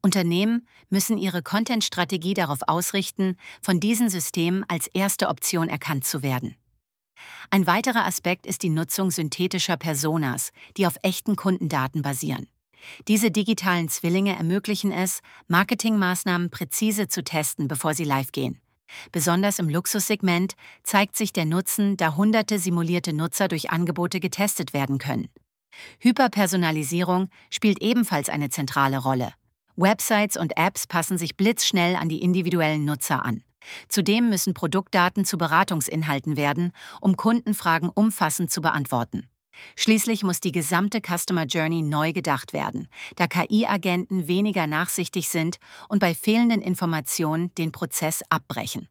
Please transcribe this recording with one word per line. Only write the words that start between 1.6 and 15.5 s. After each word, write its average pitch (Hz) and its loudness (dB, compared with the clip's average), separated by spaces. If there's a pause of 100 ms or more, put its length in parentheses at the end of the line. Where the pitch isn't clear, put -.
darauf 156 0
ausrichten, 185 0 (260)
von 180 2
diesen 226 2
Systemen 180 -2
als 170 -2
erste 196 0
Option 165 -2
erkannt 147 -4
zu 139 -4
werden. 127 -4 (960)
Ein 190 6
weiterer 214 2
Aspekt 180 -2
ist - -6
die 175 0
Nutzung 165 0
synthetischer 175 -2
Personas, 151 -2 (240)
die 196 2
auf 170 0
echten 190 0
Kundendaten 156 0
basieren. 143 -4 (600)
Diese 214 4
digitalen 180 0
Zwillinge 185 0
ermöglichen 196 0
es, 185 -2 (280)
Marketingmaßnahmen 180 2